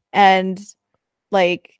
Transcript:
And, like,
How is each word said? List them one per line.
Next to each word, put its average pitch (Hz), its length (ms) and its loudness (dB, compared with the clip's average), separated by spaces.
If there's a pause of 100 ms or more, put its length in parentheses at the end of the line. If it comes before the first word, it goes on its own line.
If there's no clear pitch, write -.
(140)
And, 190 460 0 (720)
like, 180 480 -4